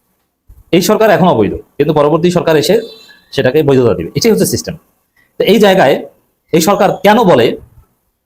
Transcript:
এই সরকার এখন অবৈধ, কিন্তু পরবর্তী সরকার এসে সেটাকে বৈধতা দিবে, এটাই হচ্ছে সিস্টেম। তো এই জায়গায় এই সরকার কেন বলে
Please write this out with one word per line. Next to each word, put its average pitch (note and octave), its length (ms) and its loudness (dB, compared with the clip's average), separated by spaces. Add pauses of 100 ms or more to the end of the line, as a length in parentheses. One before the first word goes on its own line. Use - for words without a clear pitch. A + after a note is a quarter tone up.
(720)
এই F3 100 2
সরকার G#3+ 280 0
এখন F3 180 2
অবৈধ, G#2+ 260 0
কিন্তু - 400 -4
পরবর্তী D3+ 360 0
সরকার E3 260 -2
এসে F3+ 240 0 (520)
সেটাকে C3 300 0
বৈধতা B2+ 320 2
দিবে, E2+ 200 -8
এটাই - 180 0
হচ্ছে G3 140 0
সিস্টেম। D#3 300 -8 (600)
তো - 60 -2
এই G#3+ 140 2
জায়গায় G3 480 2 (460)
এই D#3+ 80 2
সরকার F#3+ 420 0
কেন G#3+ 220 2
বলে C3+ 340 0 (680)